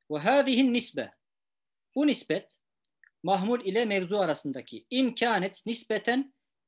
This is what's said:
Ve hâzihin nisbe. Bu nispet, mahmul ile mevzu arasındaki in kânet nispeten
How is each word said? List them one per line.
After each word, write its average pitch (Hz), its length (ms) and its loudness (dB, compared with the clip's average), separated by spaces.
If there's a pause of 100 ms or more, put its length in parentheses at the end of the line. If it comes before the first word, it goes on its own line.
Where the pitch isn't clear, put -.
(100)
Ve 151 80 -4
hâzihin 254 540 4
nisbe. 135 420 -4 (800)
Bu 285 120 2
nispet, - 520 -2 (640)
mahmul 196 420 0
ile 208 200 0
mevzu 196 320 0
arasındaki 147 720 -4
in 247 240 0
kânet 214 520 -2
nispeten 233 680 -2 (340)